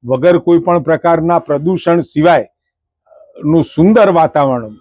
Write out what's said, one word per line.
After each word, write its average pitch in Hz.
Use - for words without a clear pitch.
વગર 131
કોઈ 175
પણ 170
પ્રકારના 165
પ્રદૂષણ 165
સિવાય 147
નું 151
સુંદર 196
વાતાવરણ 139